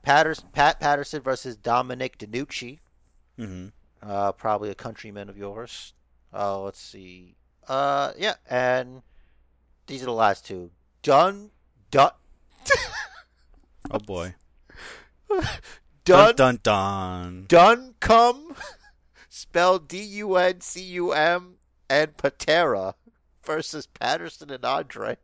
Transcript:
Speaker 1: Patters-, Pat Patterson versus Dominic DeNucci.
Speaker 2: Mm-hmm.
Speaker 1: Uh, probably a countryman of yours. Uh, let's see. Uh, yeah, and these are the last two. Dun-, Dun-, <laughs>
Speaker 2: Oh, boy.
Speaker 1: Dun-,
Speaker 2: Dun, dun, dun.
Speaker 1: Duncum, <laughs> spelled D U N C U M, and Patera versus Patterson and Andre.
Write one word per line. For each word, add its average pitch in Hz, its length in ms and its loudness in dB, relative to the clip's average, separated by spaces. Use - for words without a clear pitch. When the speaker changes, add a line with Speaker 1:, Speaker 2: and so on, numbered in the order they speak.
Speaker 1:
Patters-, 151 500 2
Pat 147 260 2
Patterson 143 440 -4
versus 127 340 -6
Dominic 123 640 -4
DeNucci. 123 580 -12
Speaker 2:
Mm-hmm. 92 280 -12
Speaker 1:
Uh, 101 280 -4
probably 104 380 -6
a 98 60 -12
countryman 101 540 -16
of 101 80 -20
yours. 101 560 -16
Uh, 101 280 -4
let's 98 180 -12
see. 92 560 -20
Uh, 139 500 -2
yeah, 202 160 -4
and 127 540 -2
these 131 140 -12
are 127 40 -10
the 123 80 -4
last 110 320 2
two. 87 260 -14
Dun-, 190 480 2
Dun-, 143 180 6
<laughs> - 1300 -8
Speaker 2:
Oh, - 80 -6
boy. 92 360 -10
Speaker 1:
Dun-, - 1080 2
Speaker 2:
Dun, - 0 -
dun, 127 280 2
dun. 95 840 -4
Speaker 1:
Duncum, 240 1080 4
<laughs> - 360 -20
spelled 175 580 0
D 185 140 -12
U 208 340 -6
N 180 260 2
C - 220 -14
U 180 300 -6
M, 175 420 0
and 151 280 0
Patera 139 800 0
versus 156 440 -8
Patterson 160 600 -6
and 135 160 -12
Andre. 123 580 -6